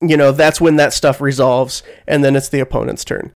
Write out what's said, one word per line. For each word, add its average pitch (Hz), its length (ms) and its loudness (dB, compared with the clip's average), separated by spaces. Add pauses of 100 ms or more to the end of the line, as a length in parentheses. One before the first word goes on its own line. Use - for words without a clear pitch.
you 156 160 2
know, 143 160 4
that's 156 280 0
when 160 160 4
that 147 160 2
stuff 139 280 0
resolves, 131 640 0 (240)
and 143 180 0
then 135 120 4
it's 135 120 -4
the 139 120 -2
opponent's 123 440 -6
turn. - 320 -8